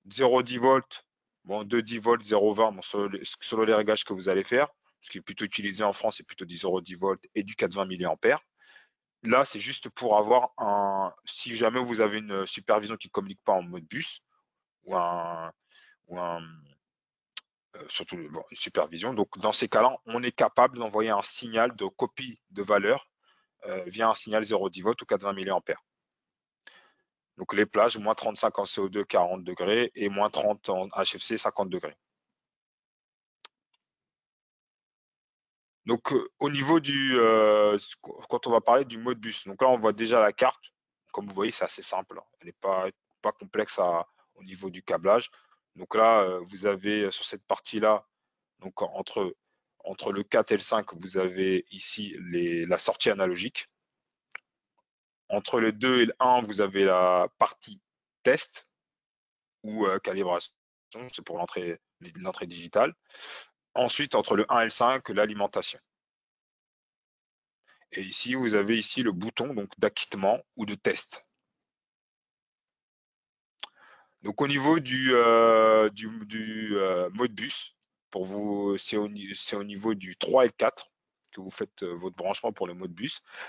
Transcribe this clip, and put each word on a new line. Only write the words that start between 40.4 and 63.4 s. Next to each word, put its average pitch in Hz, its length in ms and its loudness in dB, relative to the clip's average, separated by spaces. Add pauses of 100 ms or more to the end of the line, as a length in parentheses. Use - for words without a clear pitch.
Comme 101 160 -8
vous 95 60 -14
voyez, 104 180 -2
c'est - 120 -2
assez - 180 -6
simple, 92 380 -8
hein. - 40 -20 (160)
Elle 87 80 -20
n'est 87 60 -18
pas, 95 360 -2 (340)
pas 107 80 0
complexe 107 480 -6
à, 87 260 2 (300)
au 98 80 -20
niveau 95 260 -12
du 90 140 -16
câblage. 101 480 2 (440)
Donc 90 200 -8
là, 110 260 6
euh, 92 240 0
vous 95 220 -4
avez, 101 380 0
euh, 95 60 -2
sur - 140 -8
cette 101 180 -12
partie-là, 107 600 0 (540)
donc 95 240 -8
entre, 95 520 -4 (440)
entre 98 320 -8
le 98 100 -4
quatre 107 300 0
et 107 60 2
le 95 40 -2
cinq, - 320 -2
vous 92 240 -8
avez 92 540 0
ici 101 440 -8 (140)
les, 85 380 -2
la 87 100 2
sortie - 320 0
analogique. 95 580 -2 (1600)
Entre 104 300 -2
le 110 120 4
deux 123 300 2
et 117 40 6
le - 140 -4
un, 127 240 4
vous 104 180 -4
avez 98 220 2
la 92 460 4 (100)
partie - 420 -4 (400)
test - 480 0 (920)
ou, 107 240 -2
euh, 95 100 2
calibration, 95 560 -2 (580)
c'est - 120 -14
pour 85 160 -10
l'entrée, 87 400 -6 (360)
l'entrée 92 300 -10
digitale. 87 480 -2 (800)